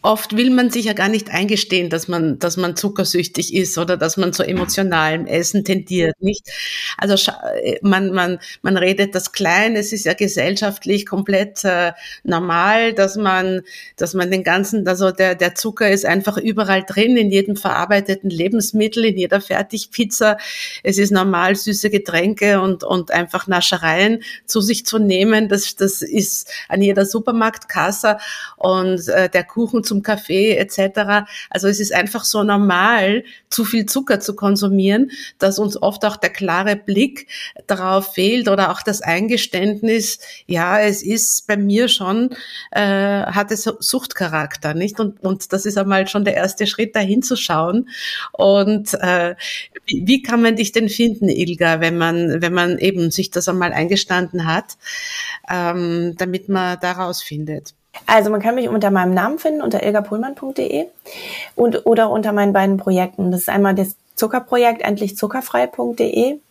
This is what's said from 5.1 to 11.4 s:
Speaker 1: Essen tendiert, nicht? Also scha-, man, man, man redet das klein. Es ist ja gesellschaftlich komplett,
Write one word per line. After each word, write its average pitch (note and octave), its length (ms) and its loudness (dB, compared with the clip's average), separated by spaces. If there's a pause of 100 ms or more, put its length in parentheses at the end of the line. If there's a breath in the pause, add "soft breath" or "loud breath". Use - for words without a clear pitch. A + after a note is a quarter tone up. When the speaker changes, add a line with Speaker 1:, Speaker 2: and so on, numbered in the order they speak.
Speaker 1:
Essen - 380 0
tendiert, F#3 560 0
nicht? G3+ 280 -4 (480 loud breath)
Also G3 200 0
scha-, - 240 -2 (420)
man, F#3+ 300 2
man, F3+ 260 0 (240 loud breath)
man F#3+ 140 2
redet G3 400 2
das - 160 -4
klein. G#3 420 2
Es G#3 180 -2
ist G#3 120 -6
ja E3 100 0
gesellschaftlich G3+ 920 0
komplett, G3 580 -2